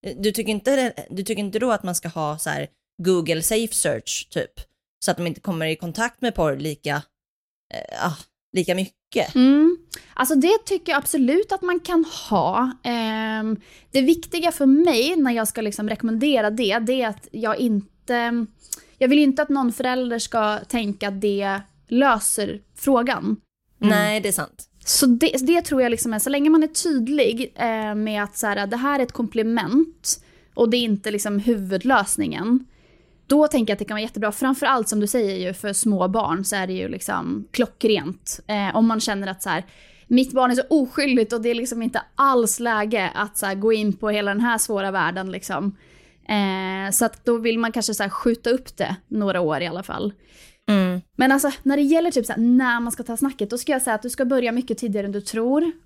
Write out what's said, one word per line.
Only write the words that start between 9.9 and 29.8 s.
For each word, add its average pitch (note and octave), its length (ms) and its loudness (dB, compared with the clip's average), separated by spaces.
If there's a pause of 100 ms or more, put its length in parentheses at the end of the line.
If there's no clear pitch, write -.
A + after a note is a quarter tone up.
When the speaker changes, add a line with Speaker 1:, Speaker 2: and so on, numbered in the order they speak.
Speaker 2:
Alltså C4 200 0
det E4+ 320 4
tycker F4+ 260 -4
jag C#4+ 60 2
absolut C#4+ 540 0
att F#4+ 100 -4
man F4+ 180 -2
kan E4+ 240 2 (260)
ha. G3 400 2 (140)
Ehm, A3 720 -4 (340)
det C4+ 120 2
viktiga E4 500 0
för C#4+ 140 2
mig D4 500 4
när C4+ 160 2
jag A3+ 160 -2
ska - 120 -6
liksom G#3+ 280 -4
rekommendera A3+ 640 0
det, A3 280 0
det B3 240 0
är A3+ 60 -2
att - 240 -10
jag A3 240 -2
inte... A#3 920 -2 (520)
Jag C4 100 4
vill C#4+ 100 6
inte C#4+ 240 4
att D4 60 -2
någon C4+ 240 2
förälder B3+ 460 -2
ska G#3+ 400 -2
tänka G#3 500 -4
att G3 120 -6
det G3 400 0 (280)
löser A3 720 2 (160)
frågan. A#3+ 600 0 (420)
Speaker 1:
Nej, G#3+ 420 4
det G3+ 80 -2
är G3 40 -2
sant. - 320 -8 (200)
Speaker 2:
Så - 220 2
det, B3 340 4
det E4 220 2
tror C#4 200 0
jag A#3+ 80 4
liksom A3+ 240 -2
är, G#3+ 40 -2
så A#3+ 120 -2
länge C#4+ 200 4
man D#4 120 8
är D#4 40 2
tydlig, C4 880 0
eh, A3 380 -2
med G#3+ 280 -2
att G#3 140 -8
så - 100 -4
här, G3+ 200 -2
det G#3 100 -4
här C#4 220 0
är C4 40 2
ett B3 100 -4
komplement A3+ 1120 -2 (300)